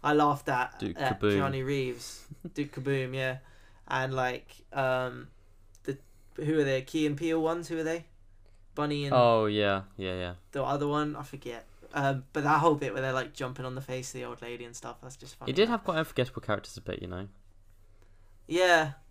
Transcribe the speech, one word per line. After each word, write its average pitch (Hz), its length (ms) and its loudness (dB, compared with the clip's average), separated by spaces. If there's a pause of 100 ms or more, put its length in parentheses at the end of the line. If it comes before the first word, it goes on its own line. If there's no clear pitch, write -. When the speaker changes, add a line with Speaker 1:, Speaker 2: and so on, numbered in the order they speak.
Speaker 1:
I 147 120 2
laughed 147 340 4
at, 127 320 -2
Speaker 2:
Duke 101 200 -4
Speaker 1:
at 135 200 0
Speaker 2:
Kaboom. 101 200 4 (120)
Speaker 1:
Keanu 135 140 -4
Reeves, 131 600 -4 (140)
Speaker 2:
<laughs> 170 140 -14
Speaker 1:
Duke 147 180 -4
Kaboom, 131 420 -4
yeah, 131 260 -2 (500)
and, 131 240 -2
like, 127 340 -2 (240)
um, 127 560 -2 (560)
the, 139 140 -6 (400)
who 156 220 0
are 147 40 6
they? 135 200 2
Key 156 220 0
and 147 120 0
Peele 160 240 2
ones. 160 260 0
Who 170 100 -4
are 160 60 -2
they? 160 220 -4 (680)
Bunny 147 300 -2
and 135 80 0
Speaker 2:
Oh 117 320 8
yeah, 101 380 2 (140)
yeah, 92 180 -4
yeah. 90 180 -6 (180)
Speaker 1:
the 139 120 -4
other 143 240 0
one, 151 280 -2
I - 80 -10
forget. 120 420 -12 (280)
Um, 139 400 0
but 151 100 -2
that 147 160 6
whole 156 160 6
bit 139 180 -4
where 127 80 -4
they're, 131 120 -2
like, 127 200 -4
jumping 131 320 -8
on 127 100 -6
the 131 60 -10
face 131 320 -8
of 127 60 -10
the 123 60 -8
old 120 160 -12
lady 120 240 -10
and 120 100 -16
stuff, 120 260 -12
that's 131 140 -16
just - 220 -18
funny. 123 140 -8
Speaker 2:
It 135 40 -2
did 214 140 4
have 233 160 -2
quite 170 120 0
unforgettable 127 440 -2
characters - 360 -4
a 101 40 -14
bit, - 200 -8
you 92 60 -10
know. 90 200 -8 (1200)
Speaker 1:
Yeah. 170 440 6 (200)